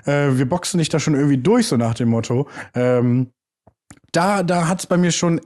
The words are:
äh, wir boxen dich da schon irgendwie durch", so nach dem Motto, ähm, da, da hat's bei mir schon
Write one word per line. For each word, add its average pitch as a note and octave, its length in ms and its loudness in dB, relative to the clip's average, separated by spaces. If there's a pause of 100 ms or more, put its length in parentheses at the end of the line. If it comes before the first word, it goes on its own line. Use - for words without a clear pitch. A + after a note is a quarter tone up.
äh, C#3+ 260 2
wir C3 160 0
boxen F3 300 -2
dich D#3 100 0
da D#3+ 100 0
schon D3 160 0
irgendwie C#3+ 240 2
durch", A3 280 2
so C3+ 100 0
nach A2+ 180 0
dem A#2 140 -2
Motto, A#2 400 0 (260)
ähm, B2 540 0 (840)
da, F#3+ 320 0
da F3 260 0
hat's F#3 180 -4
bei F3+ 100 0
mir F3 160 2
schon E3+ 340 0